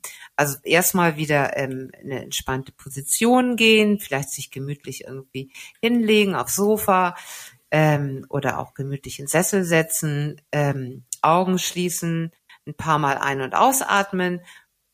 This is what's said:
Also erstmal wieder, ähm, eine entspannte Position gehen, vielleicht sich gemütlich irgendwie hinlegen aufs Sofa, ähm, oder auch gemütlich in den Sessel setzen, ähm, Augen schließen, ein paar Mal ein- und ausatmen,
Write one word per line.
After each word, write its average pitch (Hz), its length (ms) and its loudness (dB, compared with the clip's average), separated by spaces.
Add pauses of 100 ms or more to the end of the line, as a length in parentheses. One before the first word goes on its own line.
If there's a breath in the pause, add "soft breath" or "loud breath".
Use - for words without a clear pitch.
(360 loud breath)
Also 139 260 0
erstmal 170 540 2
wieder, 147 400 0
ähm, 131 340 -6 (120)
eine 139 200 -8
entspannte 135 500 -6
Position 233 840 0
gehen, 214 420 4
vielleicht 143 320 -4
sich - 220 -12
gemütlich 139 540 -10
irgendwie 135 440 -12 (300 loud breath)
hinlegen 214 560 4
aufs - 200 -2
Sofa, 196 600 2 (560 loud breath)
ähm, 147 580 2
oder 131 300 -2
auch - 140 -12
gemütlich 139 440 -10
in 143 60 -12
den 143 40 -12
Sessel 190 360 0
setzen, 160 760 0 (120)
ähm, 135 520 -2 (160)
Augen 180 380 4
schließen, 170 720 -2 (360 soft breath)
ein 151 80 -12
paar 156 260 0
Mal 139 180 0
ein- 139 240 -2
und 131 120 -6
ausatmen, 196 880 2 (540 loud breath)